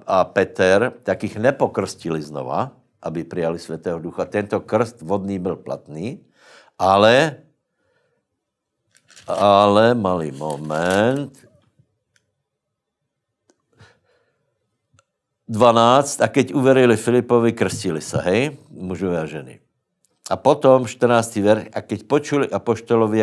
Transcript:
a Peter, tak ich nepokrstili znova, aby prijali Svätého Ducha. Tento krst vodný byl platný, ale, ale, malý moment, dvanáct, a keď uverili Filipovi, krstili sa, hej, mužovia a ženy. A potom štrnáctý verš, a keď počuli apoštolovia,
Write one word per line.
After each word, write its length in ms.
a 140
Peter, 720
tak 240
ich 120
nepokrstili 840
znova, 560
aby 240
prijali 320
Svätého 440
Ducha. 280
Tento 320
krst 400
vodný 400
byl 160
platný, 640
ale, 640
ale, 720
malý 320
moment, 1040
dvanáct, 760
a 40
keď 320
uverili 400
Filipovi, 560
krstili 480
sa, 240
hej, 320
mužovia 520
a 80
ženy. 320
A 80
potom 560
štrnáctý 480
verš, 320
a 160
keď 140
počuli 400
apoštolovia, 720